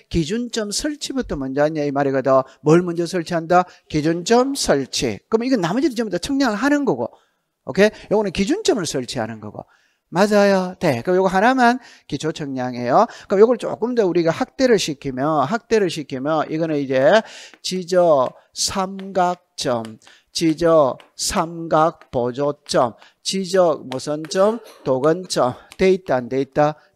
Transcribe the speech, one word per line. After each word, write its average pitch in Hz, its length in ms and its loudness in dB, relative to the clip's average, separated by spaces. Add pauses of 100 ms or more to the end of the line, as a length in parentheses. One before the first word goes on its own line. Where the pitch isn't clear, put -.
기준점 208 640 -4
설치부터 269 640 -6
먼저 135 280 -2
하냐 156 200 0
이 147 80 -2
말이거든. 135 500 2 (200)
뭘 160 200 6
먼저 170 240 -4
설치한다? 170 580 0 (260)
기준점 175 680 0
설치. 139 640 -2 (100)
그럼 226 160 0
이건 254 160 0
나머지는 233 340 0
전부 220 160 -4
다 175 60 -4
청량을 269 380 -2
하는 285 300 0
거고. 123 240 -2 (560)
오케이? 190 240 4 (220)
요거는 208 200 0
기준점을 269 540 0
설치하는 113 540 -6
거고. 104 260 -14 (480)
맞아요. 196 680 2
네. 131 240 0
그럼 180 140 2
요거 190 120 2
하나만 240 500 2 (280)
기초 151 260 -6
청량이에요. 127 720 0 (240)
그럼 196 100 0
요걸 226 180 6
조금 - 380 -6
더 226 100 2
우리가 165 240 2
확대를 240 480 0
시키면, 139 680 -2
확대를 214 440 -2
시키면 143 600 -4
이거는 156 280 -2
이제 139 420 4 (400)
지저 175 680 2 (240)
삼각점, 180 1500 -4 (340)
지저 160 640 2 (180)
삼각 165 960 -2
보조점, 131 840 -2 (280)
지적 180 640 0
모선점, 156 720 -2 (240)
도근점. 143 720 0 (240)
돼 190 160 4
있다, 170 240 -2
안 123 100 -4
돼 131 140 -2
있다? 147 340 0 (200)